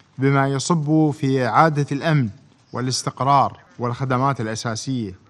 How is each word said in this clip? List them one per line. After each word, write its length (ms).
بما 300
يصب 600
في 360
إعادة 460
الأمن 360
والاستقرار 880
والخدمات 600
الأساسية 800